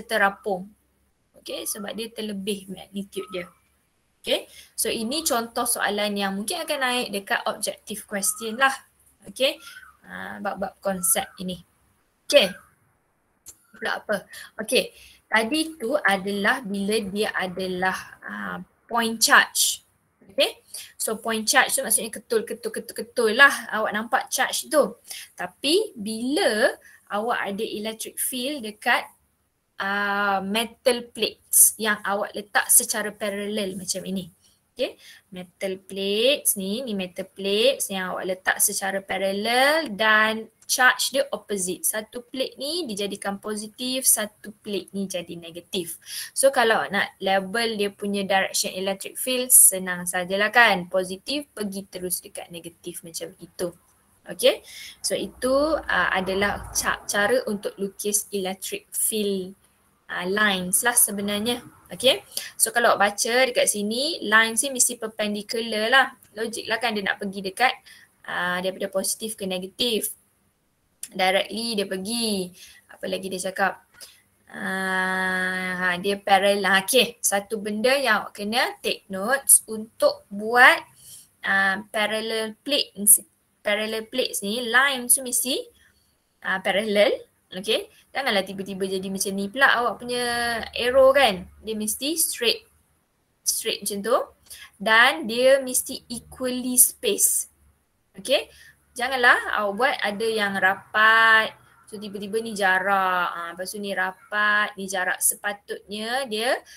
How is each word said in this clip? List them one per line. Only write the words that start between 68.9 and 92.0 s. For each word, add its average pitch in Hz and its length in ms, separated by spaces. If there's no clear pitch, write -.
positif 196 400
ke 190 160
negatif. 190 640
Directly 196 720
dia 196 80
pergi. 196 640
Apa - 160
lagi 185 160
dia 185 240
cakap? 190 340
Uh, 185 1200
ha, 180 160
dia 202 240
parallel. 202 480
Ha, 190 160
okey, 233 400
satu 202 320
benda 214 400
yang 226 240
awak - 160
kena 240 480
take - 240
notes 214 560
untuk 226 640
buat, 240 500
uh, 196 460
parallel 220 720
plate, - 320
parallel 220 460
plates - 340
ni, 214 220
line 247 480
tu - 100
mesti, 254 380
uh, 190 160
parallel. 208 500
Okey, 220 400
janganlah 214 320
tiba-tiba 196 400
jadi 190 240
macam 196 240
ni 202 160
pula 269 240
awak 233 240
punya 247 240
arrow 262 400
kan. 226 320
Dia 220 160
mesti 214 400